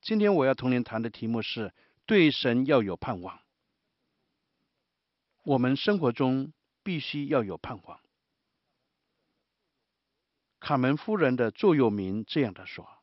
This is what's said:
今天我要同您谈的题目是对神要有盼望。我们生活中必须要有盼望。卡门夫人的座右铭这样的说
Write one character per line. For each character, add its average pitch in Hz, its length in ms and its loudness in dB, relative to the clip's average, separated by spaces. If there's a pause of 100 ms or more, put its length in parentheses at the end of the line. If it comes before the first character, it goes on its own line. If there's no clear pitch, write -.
今 220 180 -2
天 208 160 4
我 151 100 4
要 135 80 4
同 127 200 0
您 123 100 0
谈 113 180 -6
的 117 80 -4
题 113 200 -8
目 113 140 -2
是 - 300 -8 (320)
对 175 280 6
神 127 340 0
要 139 160 4
有 95 140 -4
盼 95 260 -8
望。 90 180 -14 (2000)
我 139 140 2
们 127 180 2
生 208 240 0
活 139 100 2
中 135 420 -2 (300)
必 175 160 -4
须 143 300 -8
要 139 160 2
有 92 120 -8
盼 - 280 -14
望。 - 160 -20 (2500)
卡 - 180 -4
门 131 200 2
夫 214 180 -4
人 143 220 2
的 117 160 0
座 185 240 2
右 131 120 4
铭 101 360 -4
这 - 160 -4
样 117 120 -2
的 95 140 -18
说 - 220 -18 (140)